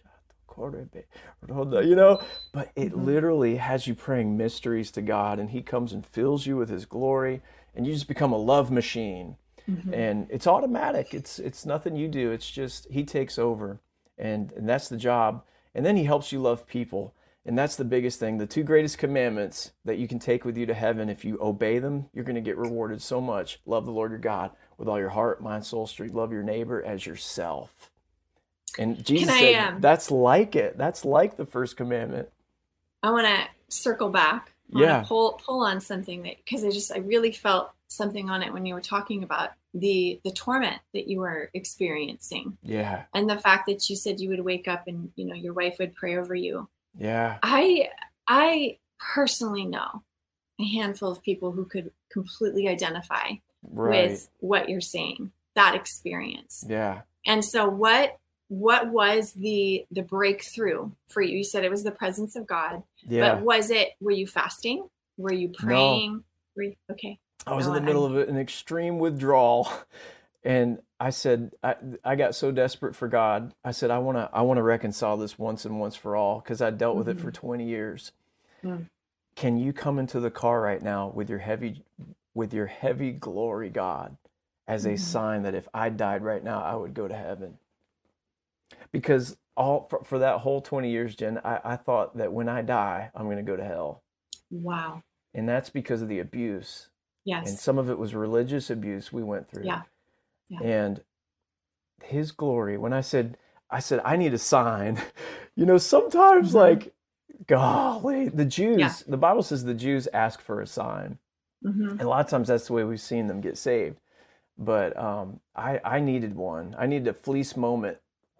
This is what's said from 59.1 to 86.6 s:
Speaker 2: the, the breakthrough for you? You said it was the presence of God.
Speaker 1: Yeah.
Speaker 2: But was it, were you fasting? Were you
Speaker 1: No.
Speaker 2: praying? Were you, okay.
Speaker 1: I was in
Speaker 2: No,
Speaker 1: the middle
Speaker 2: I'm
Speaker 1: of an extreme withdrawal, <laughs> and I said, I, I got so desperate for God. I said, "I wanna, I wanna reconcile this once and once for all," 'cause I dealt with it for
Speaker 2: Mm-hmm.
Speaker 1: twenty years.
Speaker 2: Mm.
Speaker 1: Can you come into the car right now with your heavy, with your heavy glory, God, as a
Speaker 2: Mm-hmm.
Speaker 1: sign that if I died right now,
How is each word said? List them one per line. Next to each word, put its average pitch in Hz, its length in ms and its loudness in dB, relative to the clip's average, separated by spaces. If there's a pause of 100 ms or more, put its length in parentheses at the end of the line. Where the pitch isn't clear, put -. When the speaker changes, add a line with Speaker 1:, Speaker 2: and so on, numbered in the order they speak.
Speaker 2:
the, 196 580 0
the 180 120 -4
breakthrough 202 880 -2 (180)
for 208 120 0
you? 185 180 0
You 202 40 -2
said 196 220 -2
it 180 60 0
was 208 120 0
the 214 80 -2
presence 202 440 -4
of 226 120 -10
God. 170 360 -4 (240)
Speaker 1:
Yeah. 117 280 4
Speaker 2:
But 202 80 -2
was 220 280 4
it, 220 180 2 (100)
were 202 120 0
you 196 160 0
fasting? 233 600 -4 (300)
Were 190 160 -4
you 180 160 -2
Speaker 1:
No. 175 100 -14
Speaker 2:
praying? 208 640 2 (320)
Were 202 80 -6
you, 202 120 -6 (160)
okay. 202 280 -12 (280)
Speaker 1:
I 139 80 -2
was 135 120 0
in 143 60 0
Speaker 2:
No, 147 60 2
Speaker 1:
the 147 60 -2
middle 147 200 4
Speaker 2:
I'm 131 100 0
Speaker 1:
of 143 140 2
an 135 100 0
extreme 170 580 -4
withdrawal, 135 720 4 (380)
<laughs> - 360 -20
and 123 360 2 (200)
I 127 120 -2
said, 120 400 0 (120)
I, 127 120 0 (280)
I 131 120 0
got 139 180 2
so 139 180 -2
desperate 131 440 -2
for 127 120 -6
God. 113 460 2 (100)
I 123 60 -6
said, 120 220 0
"I 123 80 2
wanna, 127 340 -2
I 110 80 2
wanna 123 220 4
reconcile 113 520 2
this 107 220 -6
once 110 260 -6
and 110 160 -6
once 104 160 -6
for 104 200 -6
all," 104 260 0
'cause 113 180 -6
I 113 120 2
dealt 113 260 0
with 110 100 -2
it 175 120 -4
for 170 80 -8
Speaker 2:
Mm-hmm. - 200 -12
Speaker 1:
twenty 120 200 -6
years. 110 460 -8 (500)
Speaker 2:
Mm. 175 240 -8 (480)
Speaker 1:
Can 120 240 0
you 135 140 -2
come 139 260 -4
into 131 200 -4
the 120 120 -2
car 120 280 2
right 104 220 0
now 101 320 -2
with 104 160 -6
your 107 80 -6
heavy, 110 460 -6 (500)
with 113 180 -4
your 107 140 -2
heavy 131 460 -4
glory, 110 580 -6
God, 90 480 -6 (500)
as 110 180 -2
a 104 80 0
Speaker 2:
Mm-hmm. 101 40 -4
Speaker 1:
sign 107 460 -2
that 98 100 -4
if 95 180 -6
I 113 180 -2
died 104 340 -2
right 107 200 -4
now, 107 200 -6